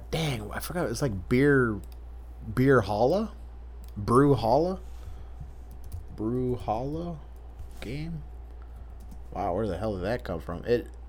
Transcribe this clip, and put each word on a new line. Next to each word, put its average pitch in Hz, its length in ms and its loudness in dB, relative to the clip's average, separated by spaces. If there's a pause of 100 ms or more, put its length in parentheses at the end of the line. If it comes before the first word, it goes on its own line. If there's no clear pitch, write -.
(120)
dang, 135 400 -2
I - 80 -6
forgot. 156 300 -2
It's 113 120 -2
like 98 280 -2
Beer, 127 500 6 (760)
Beer 127 280 8
Holla? 123 500 2 (640)
Brew 120 380 8
Holla? 151 480 4 (1400)
Brew 123 380 0
Holla 147 640 -4 (640)
game? 147 420 -6 (1080)
Wow, 92 240 -2
where 110 120 0
the 87 100 -2
hell 107 180 -2
did 90 100 -4
that 117 180 -2
come 87 180 -4
from? 87 240 -6
It, 117 220 2 (220)